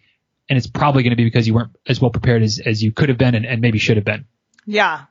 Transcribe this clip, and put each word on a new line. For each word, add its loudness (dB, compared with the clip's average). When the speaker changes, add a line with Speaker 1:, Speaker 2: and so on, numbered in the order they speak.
Speaker 1:
And 0
it's -2
probably 0
gonna 2
be 2
because 2
you 0
weren't -2
as -2
well 2
prepared 2
as, 0
as -4
you 0
could 0
have 0
been 2
and, -2
and -4
maybe 0
should 0
have -2
been. -4
Speaker 2:
Yeah, -2